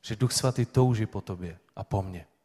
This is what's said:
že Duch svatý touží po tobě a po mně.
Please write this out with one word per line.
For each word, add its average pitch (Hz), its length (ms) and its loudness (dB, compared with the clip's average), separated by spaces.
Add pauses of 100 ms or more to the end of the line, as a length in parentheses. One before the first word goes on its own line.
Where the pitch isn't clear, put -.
že - 160 -8
Duch 123 160 2
svatý 123 340 2
touží 123 400 4
po 101 140 -6
tobě 87 380 -10 (180)
a 98 80 -8
po 98 180 -2
mně. 90 240 -10 (180)